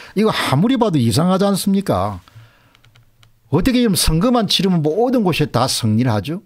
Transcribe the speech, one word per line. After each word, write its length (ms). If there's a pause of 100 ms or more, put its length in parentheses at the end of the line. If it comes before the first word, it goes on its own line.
(160)
이거 160 (200)
아무리 260
봐도 200
이상하지 480
않습니까? 760 (1300)
어떻게 320
이러면 140
선거만 520
치르면 340
모든 420
곳에 220
다 220
승리를 440
하죠? 340